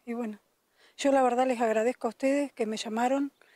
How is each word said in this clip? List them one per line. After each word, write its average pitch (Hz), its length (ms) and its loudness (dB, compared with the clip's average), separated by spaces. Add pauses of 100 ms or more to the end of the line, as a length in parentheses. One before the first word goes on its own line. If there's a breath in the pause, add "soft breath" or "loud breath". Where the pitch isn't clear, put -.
Y 240 80 -8
bueno, 220 260 -8 (580 soft breath)
yo 277 140 0
la 269 120 4
verdad 247 240 2
les 240 140 0
agradezco 226 460 0
a - 20 -4
ustedes 269 440 -2
que 220 140 -4
me 220 100 -6
llamaron 247 540 -2 (240 soft breath)